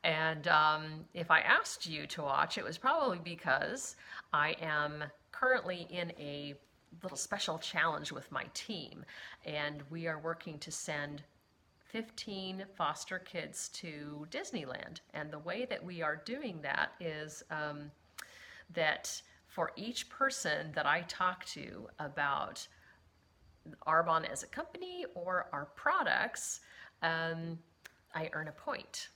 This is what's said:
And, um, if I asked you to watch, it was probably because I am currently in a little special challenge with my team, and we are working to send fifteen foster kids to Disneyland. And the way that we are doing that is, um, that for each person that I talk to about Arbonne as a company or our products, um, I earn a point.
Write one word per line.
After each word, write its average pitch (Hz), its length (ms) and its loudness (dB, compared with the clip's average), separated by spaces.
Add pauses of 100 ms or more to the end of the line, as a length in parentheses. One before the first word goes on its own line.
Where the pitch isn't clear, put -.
And, 160 460 4
um, 156 640 6
if 170 180 2
I 156 80 10
asked - 480 4
you 151 200 -4
to - 140 -6
watch, 143 360 4
it 208 80 -2
was 165 120 -4
probably 262 420 4
because 165 760 0 (380)
I 151 260 6
am 151 460 0 (260)
currently 202 580 2
in 175 300 -2
a 143 360 -6 (480)
little 170 120 -6
special 165 440 -2
challenge 151 520 0
with 135 200 -10
my 139 140 -2 (100)
team, - 500 -8 (400)
and 147 460 -2
we 165 160 -4
are 160 100 0
working 165 400 -4
to 147 140 -8
send 147 500 -4 (560)
fifteen 196 880 -6 (100)
foster 160 440 0
kids 160 500 -6
to 147 640 -8
Disneyland. 170 680 -6 (120)
And 151 160 -4
the 151 80 -8
way 175 280 -2
that 247 180 -4
we 175 180 -6
are 151 140 2
doing 220 480 -6
that 143 360 0
is, 156 520 -6
um, 147 400 -4 (840)
that - 480 2 (240)
for - 300 0
each 233 340 -4
person 160 640 2
that 147 140 2
I 156 140 6
talk 180 440 0
to 113 420 -10 (120)
about 143 680 0 (1160)
Arbonne 160 420 6
as - 140 -4
a - 60 -10
company 359 680 -6
or 180 400 0
our 143 120 -2 (100)
products, 247 840 2 (420)
um, 165 560 0 (560)
I 160 180 -2
earn 156 140 -2
a 151 40 -8
point. - 640 -6